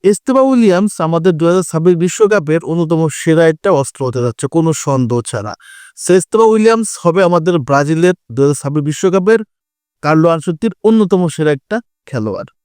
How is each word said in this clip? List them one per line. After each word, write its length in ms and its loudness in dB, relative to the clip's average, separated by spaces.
এস্তেবা 460 2
উইলিয়ামস 440 2
আমাদের 320 0
দুই 100 0
হাজার 220 0
ছাব্বিশ 320 2
বিশ্বকাপের 580 0
অন্যতম 300 -2
সেরা 320 2
একটা 180 -4
অস্ত্র 260 -8
হতে 180 -4
যাচ্ছে 200 -4
কোনো 160 2
সন্দেহ 340 0
ছাড়া। 240 -8
So 80 -8
এস্তেবা 340 0
উইলিয়ামস 360 2
হবে 260 0
আমাদের 260 0
ব্রাজিলের 480 0
দুই 100 0
হাজার 180 2
ছাব্বিশ 280 -4
বিশ্বকাপের 500 0
কার্লো 300 2
আনচেলত্তির 400 -4
অন্যতম 340 2
সেরা 220 0
একটা 200 -8
খেলোয়াড়। 420 -8